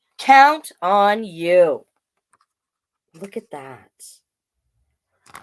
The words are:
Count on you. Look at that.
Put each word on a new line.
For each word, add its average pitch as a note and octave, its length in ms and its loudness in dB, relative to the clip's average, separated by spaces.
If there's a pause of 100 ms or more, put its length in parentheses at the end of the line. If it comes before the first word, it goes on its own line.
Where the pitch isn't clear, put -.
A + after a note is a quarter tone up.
(180)
Count C#4+ 540 2 (100)
on G3+ 420 0
you. E3+ 600 0 (1300)
Look F#3+ 240 -18
at - 140 -14
that. C3+ 400 -20 (1500)